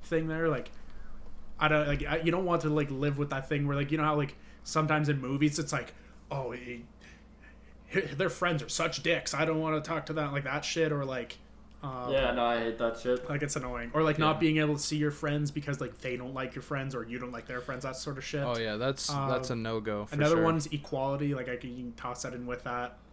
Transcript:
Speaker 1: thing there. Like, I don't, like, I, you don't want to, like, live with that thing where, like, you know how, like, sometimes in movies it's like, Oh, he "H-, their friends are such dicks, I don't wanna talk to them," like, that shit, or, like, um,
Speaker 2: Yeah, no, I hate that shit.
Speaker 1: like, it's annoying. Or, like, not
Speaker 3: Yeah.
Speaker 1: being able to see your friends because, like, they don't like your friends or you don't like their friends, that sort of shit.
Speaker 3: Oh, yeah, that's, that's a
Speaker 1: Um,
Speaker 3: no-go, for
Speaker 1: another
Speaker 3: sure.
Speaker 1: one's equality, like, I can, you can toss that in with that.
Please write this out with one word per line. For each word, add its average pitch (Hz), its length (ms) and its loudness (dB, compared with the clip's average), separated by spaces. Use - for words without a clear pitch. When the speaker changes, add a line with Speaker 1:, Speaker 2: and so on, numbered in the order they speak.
Speaker 1:
thing 160 260 0
there. 160 200 0
Like, 127 220 0
I 151 100 6
don't, 151 180 6
like, 143 200 2
I, 147 120 2
you 160 140 4
don't 185 140 2
want 170 160 4
to, 156 80 2
like, 147 200 2
live 139 280 0
with 143 120 0
that 135 180 -2
thing 143 180 2
where, 143 100 2
like, 143 160 0
you 156 60 2
know 151 60 2
how, 151 120 4
like, 143 200 0
sometimes 151 440 4
in 139 120 2
movies 143 380 2
it's 147 140 -2
like, 127 220 -2
Oh, 131 200 -4
he 123 320 -10
"H-, 156 240 0
their 170 140 2
friends 170 320 0
are - 60 -10
such 165 340 0
dicks, 165 320 2
I 147 100 2
don't 160 160 2
wanna 156 200 2
talk 151 260 -4
to 156 60 -6
them," 147 200 -2
like, 139 120 0
that 135 200 -2
shit, 160 280 2
or, 143 120 0
like, 127 340 -6
um, 131 300 -4
Speaker 2:
Yeah, 131 200 4
no, 120 120 2
I 117 160 4
hate 113 180 -2
that 117 200 0
shit. 123 300 0
Speaker 1:
like, 147 140 0
it's 143 140 -2
annoying. 123 380 -6
Or, 156 80 4
like, 151 160 4
not 156 180 4
Speaker 3:
Yeah. 147 40 -2
Speaker 1:
being 156 180 6
able 151 160 4
to 143 80 -2
see 156 160 -2
your 147 120 2
friends 147 400 0
because, 143 300 -4
like, 123 200 -6
they 123 160 -4
don't 127 180 -8
like 131 200 -4
your 135 80 -8
friends 135 320 -4
or 117 100 -4
you 120 140 -6
don't 123 140 -8
like 117 140 -10
their 127 160 -6
friends, 131 220 -6
that 131 120 -4
sort 139 220 -6
of 135 60 -10
shit. 147 180 -2
Speaker 3:
Oh, 120 160 0
yeah, 110 180 0
that's, 135 300 0
that's 135 440 0
a 123 40 0
Speaker 1:
Um, 113 80 -2
Speaker 3:
no-go, 107 440 -2
for - 80 -10
Speaker 1:
another 151 220 6
Speaker 3:
sure. 165 80 4
Speaker 1:
one's 160 220 4
equality, 143 680 -2
like, 127 140 -6
I 123 80 -4
can, 123 140 -8
you 127 140 -8
can 120 100 -8
toss 123 280 -6
that 127 120 -6
in 123 120 -8
with 123 180 -6
that. 123 340 -4